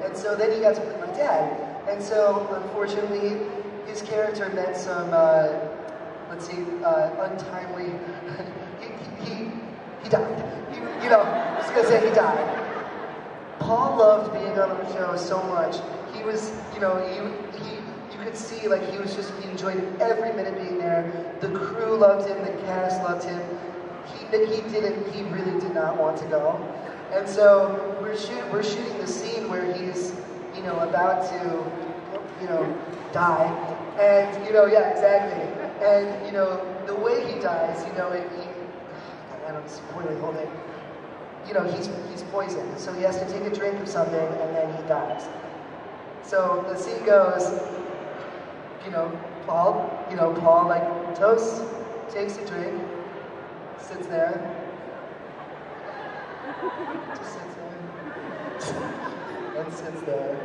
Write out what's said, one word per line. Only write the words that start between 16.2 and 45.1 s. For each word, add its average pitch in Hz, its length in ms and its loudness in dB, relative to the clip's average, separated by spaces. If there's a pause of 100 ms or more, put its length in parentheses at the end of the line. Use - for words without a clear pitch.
was, 220 300 -2 (220)
you 202 60 -8
know, 190 160 2 (120)
he, 202 500 -6
he, 208 160 -8 (380)
you 202 100 -10
could 226 140 -6
see, 220 320 -6
like, 190 220 4
he 196 80 -6
was 196 160 -4
just, 196 180 -6 (100)
he 190 80 -8
enjoyed 185 320 -2 (180)
every 226 320 2
minute 190 240 -2
being 180 220 -4
there. 170 600 0
The - 80 -2
crew 220 480 0
loved 202 320 6
him, 190 160 -2
the 190 80 -4 (100)
cast 185 400 0
loved 175 220 -2
him. 175 160 -6 (680)
He, - 180 -12 (220)
he 220 140 0 (100)
didn't, 202 440 -2
he 202 80 -6
really 180 380 -2
did 180 140 -4
not 160 220 2
want 156 220 2
to 151 80 -6
go. 151 340 2 (520)
And 196 160 0
so 196 720 8
we're 214 140 -2
shoot-, 240 360 -6
we're 208 100 2
shooting 214 360 -2
the 190 80 -4
scene 214 260 -4 (160)
where 180 240 -2
he's, 180 400 -4 (420)
you 185 80 -8
know, 175 180 -2
about 165 500 4
to, 175 340 -2 (760)
you 185 80 -4
know, 165 160 2 (480)
die. - 340 4 (520)
And, 202 480 6
you 220 60 0
know, 208 140 10
yeah, 202 240 6
exactly. 202 520 6 (420)
And, 202 420 6
you 208 60 -6
know, 190 280 2 (260)
the 202 80 -2
way 233 380 2
he 220 80 -4
dies, 170 460 0
you 190 120 -6
know, 180 120 0
it, 180 260 -2
he, - 80 -8 (1000)
God, 156 120 -6
I'm 151 120 -10
spoiling 170 460 -6
the 151 60 -4
whole 160 120 -4
thing. 156 180 -4 (960)
You 208 80 -8
know, 190 100 4
he's, 175 260 -4 (200)
he's - 200 -10
poisoned, 185 480 -4
so 185 160 -6
he 180 80 -2
has 185 160 2
to 190 120 -2
take 202 120 -4
a 202 120 -2
drink 202 260 -2
of 190 80 -6
something, 165 300 0
and 160 380 0
then 156 180 0
he 156 140 -6
dies. - 400 0 (920)